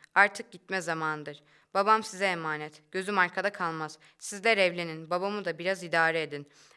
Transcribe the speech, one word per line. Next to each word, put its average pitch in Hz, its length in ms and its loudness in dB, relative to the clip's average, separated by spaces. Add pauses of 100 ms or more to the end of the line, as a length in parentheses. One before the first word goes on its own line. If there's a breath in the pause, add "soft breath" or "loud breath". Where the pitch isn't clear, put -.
(160 soft breath)
Artık 208 360 4
gitme 190 300 -6
zamanıdır. 156 600 -4 (300 soft breath)
Babam 214 300 4
size 190 220 -4
emanet, 156 640 -4
gözüm 190 260 -2
arkada 185 320 2
kalmaz. 160 500 -6 (200 soft breath)
Sizler 202 380 0
evlenin, 170 520 0
babamı 196 360 -2
da 165 140 -6
biraz 180 240 -2
idare 165 380 2
edin. 143 260 -8 (300 soft breath)